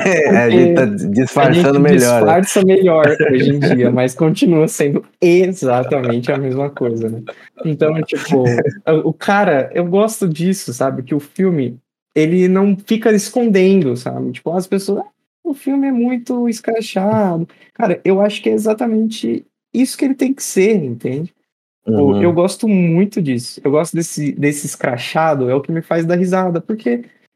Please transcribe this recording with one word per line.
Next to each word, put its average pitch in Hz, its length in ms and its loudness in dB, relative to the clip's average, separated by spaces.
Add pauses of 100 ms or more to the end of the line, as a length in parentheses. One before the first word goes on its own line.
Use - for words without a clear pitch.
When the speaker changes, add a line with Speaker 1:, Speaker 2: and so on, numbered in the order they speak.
Speaker 1:
É, 165 260 2
a 120 200 4
gente 127 240 4
tá 131 120 2
Speaker 2:
Porque 101 220 -4
Speaker 1:
disfarçando 139 600 2
Speaker 2:
a 139 40 4
gente 143 80 4
Speaker 1:
melhor, 120 460 4
né? 165 140 4
Speaker 2:
disfarça 196 240 0
melhor 185 420 4 (260)
hoje 135 180 2
em 143 100 0
dia, 127 300 2
Speaker 1:
<laughs> - 20 -2
Speaker 2:
mas 127 220 0
continua 160 540 2
sendo 147 360 -2 (160)
exatamente 131 1120 0
a 139 60 -2
mesma 135 320 -4
coisa, 117 380 -4
né? 113 140 -10 (420)
Então, 156 380 0
tipo, 143 420 -2 (420)
o, 160 220 2
o 165 40 -2
cara, 180 600 0
eu 175 120 -2
gosto 202 420 0
disso, 170 440 -4
sabe? 131 300 -4
Que 127 120 -6
o 143 60 -2
filme, 143 580 -4 (360)
ele 175 340 2
não 190 280 2
fica 220 360 0
escondendo, 196 840 2
sabe? 127 360 -8
Tipo, 160 200 -8
as 180 140 -4
pessoas, 196 340 -4
"Ah, - 80 -10 (360)
o 320 100 -4
filme 277 340 -4
é 269 40 -2
muito 240 560 -2
escrachado." 214 1000 -2 (260)
Cara, 190 300 -2
eu 190 160 2
acho 208 220 -2
que 226 80 -2
é - 20 2
exatamente 220 920 -2 (280)
isso 247 240 0
que - 80 -2
ele 269 100 0
tem 262 200 -2
que - 80 -14
ser, 208 340 2
entende? 135 560 -6 (520)
Pô, 220 80 0 (200)
Speaker 1:
Uhum. 202 100 0
Speaker 2:
eu 175 100 4
gosto 185 340 -2
muito 190 540 2
disso. 127 420 -4
Eu 143 80 0
gosto 151 240 0
desse, 156 380 -6
desse 147 340 -2
escrachado, 139 840 -2
é 127 40 0
o 139 60 0
que 143 120 -8
me 165 100 -4
faz 165 240 -2
dar 175 100 0
risada. 180 440 0
Porque 240 440 -6 (320)